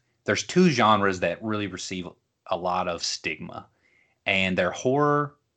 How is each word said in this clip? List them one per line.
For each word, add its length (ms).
there's 180
two 260
genres 520
that 220
really 240
receive 400
a 80
lot 320
of 160
stigma. 640
And 320
they're 140
horror 640